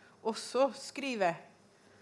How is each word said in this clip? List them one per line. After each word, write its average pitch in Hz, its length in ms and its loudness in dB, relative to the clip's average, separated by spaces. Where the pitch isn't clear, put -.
også 240 500 0
skrive 233 600 0